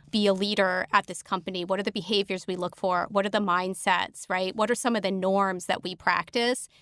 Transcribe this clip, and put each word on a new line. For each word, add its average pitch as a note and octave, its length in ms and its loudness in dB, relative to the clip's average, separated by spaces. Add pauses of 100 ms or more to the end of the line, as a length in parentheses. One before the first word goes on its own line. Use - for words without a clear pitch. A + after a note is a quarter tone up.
(120)
be G#3 160 2
a G3 60 6
leader F#3+ 580 0
at G3+ 160 4
this - 160 -10
company? F#3 400 -4
What F#3 160 -2
are G#3 40 -2
the F#3 80 -2
behaviors F#3+ 560 -2
we F#3 100 -4
look F3 180 -4
for? F3+ 340 0
What G3+ 160 2
are G#3 40 -4
the G#3+ 100 0
mindsets, F#3 920 0
right? F#3 260 -2
What G#3+ 140 2
are A#3+ 60 2
some A#3 220 0
of G3+ 60 -2
the F#3+ 80 0
norms F#3+ 560 0
that - 160 -2
we F3+ 120 -6
practice? A#3 720 0 (140)